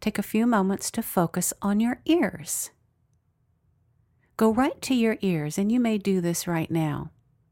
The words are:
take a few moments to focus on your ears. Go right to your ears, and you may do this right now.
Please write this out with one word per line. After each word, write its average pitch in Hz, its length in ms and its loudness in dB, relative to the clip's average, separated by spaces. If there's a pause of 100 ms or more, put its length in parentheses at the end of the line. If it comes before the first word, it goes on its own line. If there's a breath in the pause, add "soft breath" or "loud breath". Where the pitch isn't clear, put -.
take - 160 -2
a 202 60 -2
few 226 240 0
moments 196 440 2
to 226 120 -4
focus - 580 -2
on 208 180 0
your 233 260 -2
ears. - 640 0 (1600)
Go 220 180 4
right 262 300 0
to 269 120 0
your 226 260 2
ears, 156 360 0
and 202 120 0
you 247 120 2
may 220 160 0
do 190 240 0
this 175 260 -2
right 165 240 -2
now. 156 400 -2 (400)